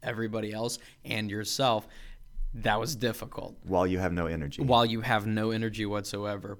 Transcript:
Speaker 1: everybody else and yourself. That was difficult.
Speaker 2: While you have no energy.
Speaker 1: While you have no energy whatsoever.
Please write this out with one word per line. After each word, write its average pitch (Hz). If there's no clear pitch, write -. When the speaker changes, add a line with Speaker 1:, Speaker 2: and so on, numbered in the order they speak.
Speaker 1:
everybody 110
else 113
and 110
yourself. 110
That 113
was 135
difficult. 110
Speaker 2:
While 90
you 92
have 92
no 85
energy. 78
Speaker 1:
While 127
you 113
have 110
no 110
energy 110
whatsoever. 101